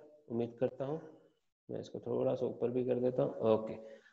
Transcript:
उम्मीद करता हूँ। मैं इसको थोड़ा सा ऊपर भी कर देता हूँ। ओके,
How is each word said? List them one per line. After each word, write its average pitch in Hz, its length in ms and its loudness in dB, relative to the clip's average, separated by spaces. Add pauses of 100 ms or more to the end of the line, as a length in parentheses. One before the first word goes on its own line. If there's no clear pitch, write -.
(300)
उम्मीद 120 300 -2
करता 127 240 0
हूँ। 151 160 -4 (680)
मैं 113 120 -6
इसको 110 180 -8
थोड़ा 123 360 0
सा 127 120 0
ऊपर 117 240 0
भी 123 140 0
कर 127 120 2
देता 127 260 2
हूँ। 113 300 4
ओके, 107 220 2 (380)